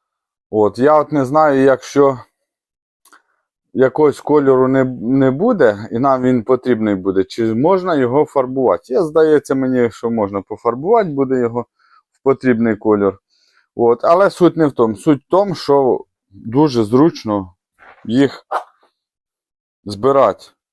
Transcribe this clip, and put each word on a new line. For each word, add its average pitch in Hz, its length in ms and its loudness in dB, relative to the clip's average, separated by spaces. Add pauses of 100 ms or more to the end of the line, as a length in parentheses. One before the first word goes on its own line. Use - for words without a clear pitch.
(500)
От, 104 280 0
я 151 220 2
от 147 120 -6
не 143 120 -2
знаю, 143 380 0
якщо 135 560 2 (1600)
якогось 131 460 0
кольору 135 480 2
не, 135 160 0 (160)
не 131 300 0
буде, 135 640 0
і 113 60 -4
нам 131 240 0
він 127 200 0
потрібний 113 520 0
буде, 92 300 -2
чи 113 300 -4
можна 180 400 0
його 135 300 0
фарбувати. 127 640 -2
Я, 180 140 -2
здається 156 520 0
мені, 127 360 -2
що 117 200 -8
можна 101 320 -4
пофарбувати 151 680 -2
буде 131 280 -2
його 117 280 -4 (460)
в - 100 -20
потрібний 117 540 0
кольор. 101 420 0 (560)
От, 117 300 0
але 180 260 2
суть 165 260 2
не 160 100 0
в 139 60 -4
тому. 113 240 0
Суть 147 260 0
в - 60 -20
тому, 190 260 0
що 139 500 0 (260)
дуже 120 540 -2
зручно 107 720 0 (500)
їх 127 420 -2 (1400)
збирати. 110 600 0 (280)